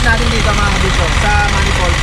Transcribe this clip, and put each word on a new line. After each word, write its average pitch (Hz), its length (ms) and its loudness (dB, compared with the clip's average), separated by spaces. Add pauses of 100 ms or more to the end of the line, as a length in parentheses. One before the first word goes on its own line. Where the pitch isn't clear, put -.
natin 226 240 0
dito, 226 160 0
mga 196 320 0
kabisyo, 185 260 0 (140)
sa 208 120 0 (200)
manifold. 196 520 0